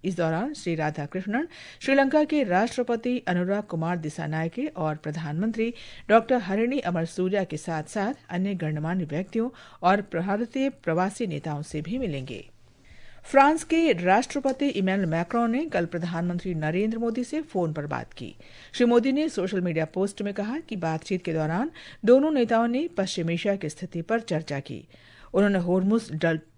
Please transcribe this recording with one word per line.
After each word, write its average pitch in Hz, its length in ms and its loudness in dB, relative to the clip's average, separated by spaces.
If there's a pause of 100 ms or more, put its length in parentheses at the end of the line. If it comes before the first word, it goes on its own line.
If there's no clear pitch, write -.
इस 185 120 -2
दौरान 175 380 -2
श्री 170 200 -4
राधाकृष्णन 185 720 -4 (320)
श्रीलंका 277 440 4
के 302 180 2
राष्ट्रपति 233 760 0
अनुराग 185 440 0
कुमार 170 340 -2
दिसानायके 156 720 -4
और 156 300 -4
प्रधानमंत्री 175 800 -4 (340)
डॉक्टर 226 300 6
हरिणी 226 400 0
अमरसूरिया 185 680 0
के 156 120 -8
साथ-साथ 180 580 -4 (160)
अन्य 190 240 -2
गणमान्य 160 500 -2
व्यक्तियों 190 460 -4 (320)
और 190 180 4
भारतीय 208 680 -2
प्रवासी 190 580 -2
नेताओं 151 360 -6
से 156 200 -8
भी 190 160 -6
मिलेंगे। 139 500 -6 (760)
फ्रांस 285 400 6
के 330 280 4
राष्ट्रपति 220 760 2
इमैनुअल 190 420 0
मैक्रों 175 380 0
ने 262 180 0
कल 175 200 0
प्रधानमंत्री 175 680 -4
नरेंद्र 180 440 0
मोदी 233 260 -2
से 302 180 -4
फोन 175 300 -2
पर 151 140 -6
बात 127 260 -6
की। - 220 -12 (380)
श्री 240 140 4
मोदी 240 260 4
ने 302 160 0
सोशल 196 320 -2
मीडिया 160 240 0
पोस्ट 196 380 -4
में 202 120 -4
कहा 214 260 -4
कि 226 160 -8
बातचीत 170 480 -4
के 170 80 -4
दौरान 160 380 0 (340)
दोनों 269 260 8
नेताओं 233 380 2
ने 277 200 0
पश्चिम 185 420 -2
एशिया 196 260 0
की 160 120 -6
स्थिति 170 340 -8
पर 220 180 -2
चर्चा 156 400 -4
की। 113 280 -12 (460)
उन्होंने 196 240 4
होर्मुज 185 540 2
जल 160 280 0 (180)